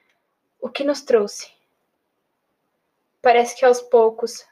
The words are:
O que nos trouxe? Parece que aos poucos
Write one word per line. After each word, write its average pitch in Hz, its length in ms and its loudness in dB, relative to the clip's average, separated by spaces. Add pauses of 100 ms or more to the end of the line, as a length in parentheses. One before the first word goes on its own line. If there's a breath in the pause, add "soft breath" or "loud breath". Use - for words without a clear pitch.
(600)
O 240 80 -10
que - 160 -8
nos 285 160 -4
trouxe? 214 500 -2 (1700)
Parece 240 340 2
que - 80 -2
aos 247 160 4
poucos 226 720 -2